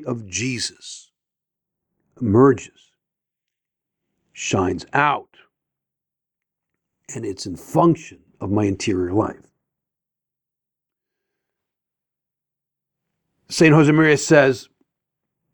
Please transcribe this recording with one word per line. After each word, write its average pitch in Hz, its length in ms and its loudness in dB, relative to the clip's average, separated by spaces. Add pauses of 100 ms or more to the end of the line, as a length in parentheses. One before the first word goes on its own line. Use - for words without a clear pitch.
of 117 220 -10
Jesus 104 840 -10 (1080)
emerges, 120 720 0 (1400)
shines 92 600 -4
out, 143 440 -4 (1800)
and 113 120 -10
it's 98 200 -10
in 92 100 -10
function 160 640 -2 (220)
of 95 100 -6
my 104 140 0
interior 92 480 -4
life. - 380 -4 (4000)
Saint 160 280 4
Josemaria 151 440 4
says 135 500 2 (840)